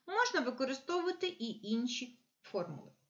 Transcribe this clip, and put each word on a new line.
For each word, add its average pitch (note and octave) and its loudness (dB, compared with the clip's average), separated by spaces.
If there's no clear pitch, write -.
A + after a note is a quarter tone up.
можна G#4 4
використовувати C4+ 0
і A3+ -4
інші A#3+ 0
формули. E3+ -6